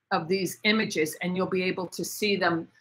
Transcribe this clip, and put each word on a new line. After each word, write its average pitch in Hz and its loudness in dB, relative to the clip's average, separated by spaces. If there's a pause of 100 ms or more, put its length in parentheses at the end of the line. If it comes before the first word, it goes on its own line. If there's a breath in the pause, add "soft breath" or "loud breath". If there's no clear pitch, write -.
(120)
of 170 0
these 190 -2
images, 208 2
and 180 -2
you'll 185 2
be 185 0
able 185 -2
to - -8
see 202 0
them 170 0 (120)